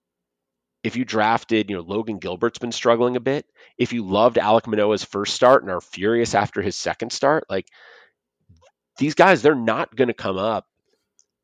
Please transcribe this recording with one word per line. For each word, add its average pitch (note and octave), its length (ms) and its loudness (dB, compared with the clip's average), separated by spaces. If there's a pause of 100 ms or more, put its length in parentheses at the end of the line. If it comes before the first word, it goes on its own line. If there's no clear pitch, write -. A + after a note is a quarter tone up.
(840)
if A2+ 120 -8
you B2 100 -4
drafted, G#2+ 640 0
you G2+ 60 -4
know, F2 60 -8
Logan G2+ 380 -6
Gilbert's F#2 400 -6
been A#2+ 120 -8
struggling A#2+ 440 2
a B2 60 -4
bit, C3+ 240 -4 (320)
if B2 160 -2
you A#2 120 -6
loved A2 320 2
Alek G#2+ 300 2
Manoah's G#2+ 360 0
first G2+ 300 -6
start C3 300 6
and G2 80 -8
are F2 100 -4
furious A2 540 -2
after G#2 260 -2
his F#2+ 140 -4
second - 360 -6
start, D3 380 0
like, F#2+ 180 -6 (1300)
these D3 160 -2
guys, F3 280 4
they're D3 140 4
not A#2 400 -4
gonna B2 180 0
come F#2+ 240 -6
up. G2+ 300 -4 (760)